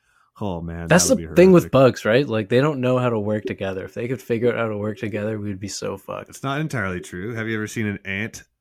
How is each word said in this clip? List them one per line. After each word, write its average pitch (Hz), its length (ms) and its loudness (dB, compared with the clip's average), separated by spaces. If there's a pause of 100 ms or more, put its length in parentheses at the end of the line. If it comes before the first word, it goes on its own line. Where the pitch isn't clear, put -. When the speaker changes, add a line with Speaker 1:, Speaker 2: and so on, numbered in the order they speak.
(400)
Speaker 1:
oh, 92 200 -6
man, 85 260 -10
Speaker 2:
That's 175 220 4
Speaker 1:
that 262 80 4
Speaker 2:
the 82 100 -6
Speaker 1:
would - 80 -14
be 170 80 8
Speaker 2:
thing 185 80 10
with 175 140 8
Speaker 1:
horrific. - 80 -6
Speaker 2:
bugs, 131 320 6
right? 123 220 4
Like, 110 220 -2
they 120 120 4
don't 143 200 0
know 127 180 2
how 123 120 0
to 113 80 0
work 107 260 -2
together. 95 400 -6
If 98 100 -16
they 117 120 -6
could 123 160 -6
figure 120 300 0
out 113 60 -4
how 113 100 -2
to 107 80 -4
work 104 220 -6
together, 107 420 -6
we'd 101 180 -8
be 101 100 -10
so 101 280 -8
fucked. 98 320 -12
Speaker 1:
It's - 160 -14
not 139 160 -4
entirely 101 400 -4
true. 92 340 -10
Have 110 140 -8
you 113 80 -4
ever 107 100 -4
seen 107 200 -4
an 101 180 -4
ant 98 400 -8 (160)